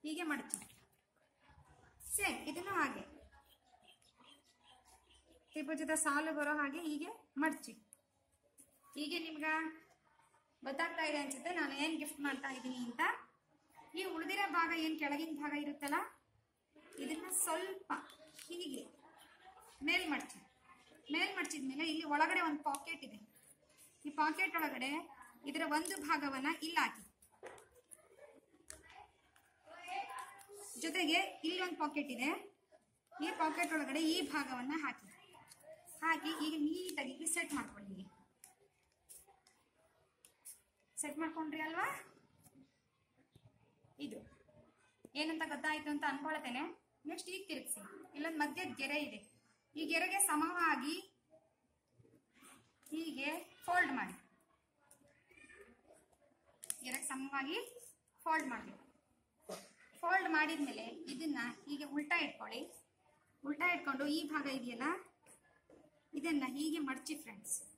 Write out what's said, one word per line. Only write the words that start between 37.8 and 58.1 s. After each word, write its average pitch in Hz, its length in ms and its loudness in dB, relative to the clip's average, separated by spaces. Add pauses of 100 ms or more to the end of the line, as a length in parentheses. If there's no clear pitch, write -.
ಹೀಗೆ 190 180 -10 (3000)
ಸೆಟ್ 294 200 -4
ಮಾಡ್ಕೊಂಡ್ರಿ 311 440 -2
ಅಲ್ವಾ? 339 200 0 (2250)
ಇದು 220 140 -8 (1040)
ಏನಂತ 320 320 2
ಗೊತ್ತಾಯ್ತು 302 420 0
ಅಂತ 294 160 0
ಅನ್ಕೊಳ್ತೇನೆ. 285 520 -2 (480)
ನೆಕ್ಸ್ಟ್ 339 240 -6
ಈಗ 381 140 -6
ತಿರುಗಿಸಿ, 262 320 -4 (360)
ಇಲ್ಲೊಂದು 311 260 -2
ಮಧ್ಯದ 285 380 0
ಗೆರೆ 277 260 0
ಇದೆ, 214 140 -10 (560)
ಈ 311 140 -2
ಗೆರೆಗೆ 370 280 2 (100)
ಸಮವಾಗಿ 311 640 4 (2000)
ಹೀಗೆ 294 360 -2 (360)
ಫೋಲ್ಡ್ 349 340 6
ಮಾಡಿ, 185 180 -2 (2750)
ಗೆರೆಗೆ 254 280 -4
ಸಮವಾಗಿ 277 460 -2 (680)